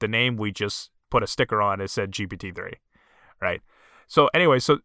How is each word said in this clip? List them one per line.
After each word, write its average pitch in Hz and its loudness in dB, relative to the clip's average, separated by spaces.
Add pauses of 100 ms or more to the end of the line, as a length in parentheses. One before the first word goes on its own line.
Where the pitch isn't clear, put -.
the 107 -2
name 117 0
we 107 -4
just - -6 (200)
put 120 2
a 101 -4
sticker 117 0
on 98 0
is 98 -6
said 98 -4
G 98 -6
P 92 -10
T 92 -10
three, 90 -12 (680)
right? - -2 (480)
So 143 4
anyway, 160 6
so, 143 2